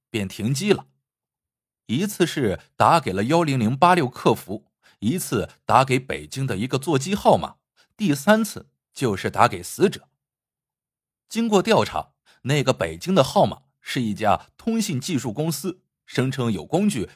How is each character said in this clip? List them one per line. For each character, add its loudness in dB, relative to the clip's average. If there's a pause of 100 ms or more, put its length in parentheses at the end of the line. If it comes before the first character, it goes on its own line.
便 -4
停 -4
机 0
了。 -2 (1000)
一 -2
次 0
是 -2 (160)
打 4
给 -2
了 -2
幺 2
零 0
零 0
八 4
六 0
客 0
服， -10 (280)
一 -2
次 -4 (160)
打 6
给 0
北 -10
京 -8
的 -4
一 -4
个 -2
座 0
机 -2
号 4
码， -8 (380)
第 0
三 4
次 -10 (220)
就 -2
是 -4
打 4
给 -4
死 0
者。 -16 (1200)
经 -2
过 4
调 4
查， -8 (280)
那 0
个 2
北 -2
京 -4
的 6
号 2
码 -8 (180)
是 -6
一 -2
家 0
通 -4
信 -4
技 -6
术 -4
公 -4
司， -10 (200)
声 -2
称 -2
有 -6
工 0
具 -4